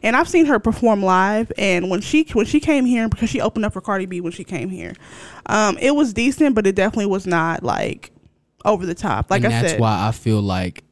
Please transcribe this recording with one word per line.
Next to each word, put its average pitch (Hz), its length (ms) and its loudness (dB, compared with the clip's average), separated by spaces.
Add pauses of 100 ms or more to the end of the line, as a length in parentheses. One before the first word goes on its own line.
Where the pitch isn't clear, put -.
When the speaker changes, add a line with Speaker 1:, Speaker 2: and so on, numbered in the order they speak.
Speaker 1:
And 226 100 0
I've 320 140 2
seen 330 180 4
her 262 140 2
perform 220 420 2
live, 196 560 2
and 185 320 0
when 185 100 -2
she, 311 240 2 (100)
when 220 120 2
she 294 140 2
came 285 260 2
here, 233 220 0
because 220 220 -2
she 262 100 -2
opened - 240 -2
up 208 80 -4
for 190 80 -8
Cardi 190 260 -4
B 180 140 -8
when 170 120 -6
she 180 120 -14
came 185 260 -6
here, 170 240 -12 (520)
um, 208 340 2
it 285 160 4
was 285 160 2
decent, 262 420 2
but 208 140 2
it 196 80 0
definitely 202 300 0
was 190 200 -2
not, 165 380 -2
like, - 480 -4 (520)
over 190 220 0
the 175 80 -4
top. 131 340 -4
Like 185 140 2
Speaker 2:
And - 100 2
Speaker 1:
I 117 100 0
Speaker 2:
that's 165 100 0
Speaker 1:
said, 143 80 -2
Speaker 2:
why 104 260 2
I 113 60 0
feel 110 280 0
like. 92 520 -4